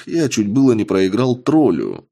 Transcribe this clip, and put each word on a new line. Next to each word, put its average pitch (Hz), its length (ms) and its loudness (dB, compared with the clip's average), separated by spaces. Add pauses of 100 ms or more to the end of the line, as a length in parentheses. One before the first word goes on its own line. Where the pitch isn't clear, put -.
я 165 220 -2
чуть 107 220 -2
было 127 240 4
не 107 100 0
проиграл 98 540 0
троллю. 87 760 0